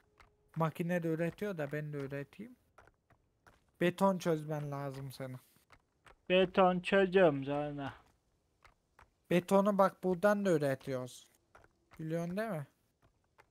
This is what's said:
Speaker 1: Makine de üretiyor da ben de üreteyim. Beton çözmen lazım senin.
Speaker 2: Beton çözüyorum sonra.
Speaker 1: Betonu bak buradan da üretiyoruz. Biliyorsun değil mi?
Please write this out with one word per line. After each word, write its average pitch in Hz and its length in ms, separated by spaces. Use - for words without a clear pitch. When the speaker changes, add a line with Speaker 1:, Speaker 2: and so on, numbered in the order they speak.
Speaker 1:
Makine 170 460
de 170 60
üretiyor 170 500
da 143 140
ben 151 200
de 147 40
üreteyim. 143 600
Beton 180 380
çözmen 151 520
lazım 139 420
senin. 127 240
Speaker 2:
Beton 185 520
çözüyorum 180 640
sonra. 143 480
Speaker 1:
Betonu 196 480
bak 190 260
buradan 202 400
da 196 80
üretiyoruz. 135 760
Biliyorsun 170 380
değil 220 140
mi? 151 160